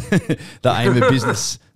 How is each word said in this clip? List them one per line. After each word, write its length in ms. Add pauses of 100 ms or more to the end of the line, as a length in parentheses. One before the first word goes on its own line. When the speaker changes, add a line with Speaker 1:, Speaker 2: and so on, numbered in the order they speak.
(120)
Speaker 1:
<laughs> 500
The 120
aim 280
of 80
Speaker 2:
<laughs> 0
Speaker 1:
business, 500 (160)